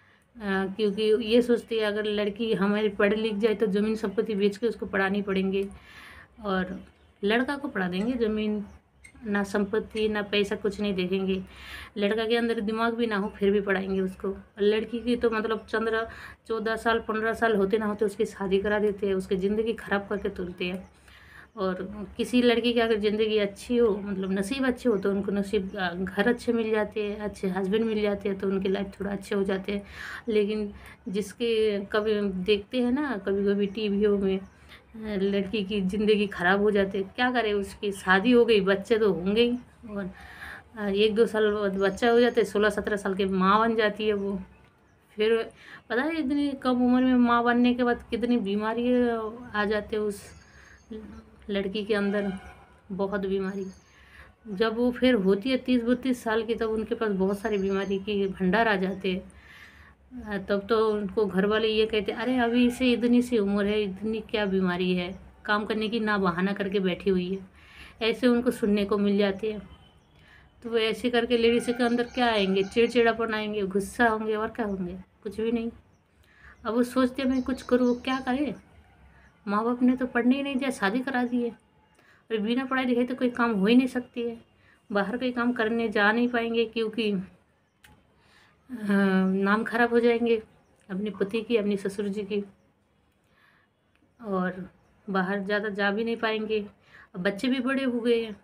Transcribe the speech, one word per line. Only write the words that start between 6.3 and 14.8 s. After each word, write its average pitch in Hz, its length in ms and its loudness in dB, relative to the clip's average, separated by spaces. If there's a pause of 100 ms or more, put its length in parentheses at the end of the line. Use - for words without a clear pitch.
और 190 360 -2 (420)
लड़का 247 320 2
को 285 120 -8
पढ़ा 190 200 -4
देंगे। 196 260 -2
ज़मीन 214 520 -2 (600)
ना, 202 180 0
संपत्ति 214 640 -2
ना, 214 120 -2
पैसा, 202 340 0
कुछ 208 260 -4
नहीं 208 120 0
देखेंगे। 190 500 -2 (540)
लड़का 208 280 0
के 233 120 0
अंदर 233 220 0
दिमाग 220 340 0
भी 233 140 0
ना 214 100 0
हो 208 120 -2
फिर 196 220 0
भी 208 100 2
पढ़ाएंगे 190 400 -2
उसको। 185 260 -6
और 196 340 -10
लड़की 220 380 0